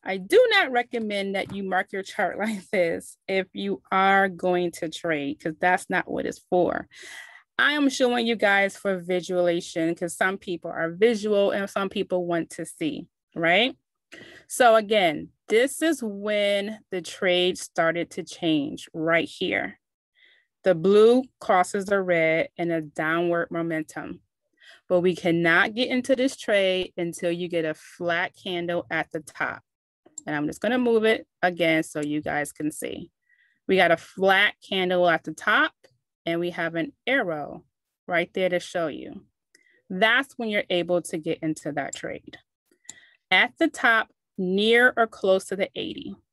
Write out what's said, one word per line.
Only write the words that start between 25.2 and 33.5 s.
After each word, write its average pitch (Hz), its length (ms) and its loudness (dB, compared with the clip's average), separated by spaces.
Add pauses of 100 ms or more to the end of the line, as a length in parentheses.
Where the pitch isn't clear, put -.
get 247 140 -2
into 254 260 0
this 254 220 0
trade 190 600 0
until 170 360 -4
you 175 160 -6
get 165 160 -2
a 156 100 -4
flat 175 640 -6
candle 175 540 -4
at 160 220 -4
the 160 80 -6
top. - 420 -8 (640)
And 151 80 -4
I'm 147 120 -2
just - 140 -8
gonna 233 180 0
move 233 260 2
it 220 220 2 (140)
again 165 440 2
so - 160 -8
you 147 200 -2
guys 151 320 -4
can 156 200 -4
see. - 380 -10 (560)